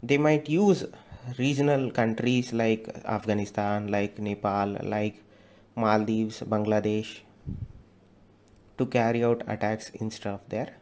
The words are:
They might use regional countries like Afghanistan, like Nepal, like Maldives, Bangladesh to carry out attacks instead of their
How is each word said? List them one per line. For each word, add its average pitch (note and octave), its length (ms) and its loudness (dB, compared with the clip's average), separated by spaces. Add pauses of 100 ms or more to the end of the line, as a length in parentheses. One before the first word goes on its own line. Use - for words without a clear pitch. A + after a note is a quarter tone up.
They C3+ 160 2
might D3+ 320 4
use F#3 360 4 (520)
regional C3+ 540 2
countries B2 600 2
like A2+ 380 0 (160)
Afghanistan, G#2 800 -2
like G2+ 300 -2
Nepal, G2+ 640 -2
like G#2 420 -4 (520)
Maldives, A2 680 0
Bangladesh G#2+ 800 -2 (1600)
to C3 80 0
carry A#2 380 2
out A#2 240 2
attacks G#2+ 480 -4
instead A2 360 -6
of G2+ 180 -10
their A#2 320 -6